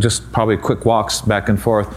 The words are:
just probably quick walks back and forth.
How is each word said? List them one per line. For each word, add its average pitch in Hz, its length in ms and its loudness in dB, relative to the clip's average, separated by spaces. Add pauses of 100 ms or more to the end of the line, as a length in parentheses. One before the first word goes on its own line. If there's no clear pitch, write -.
just 113 320 -2
probably 110 260 2
quick - 280 -2
walks 113 360 0
back 104 280 0
and 101 120 0
forth. 107 360 0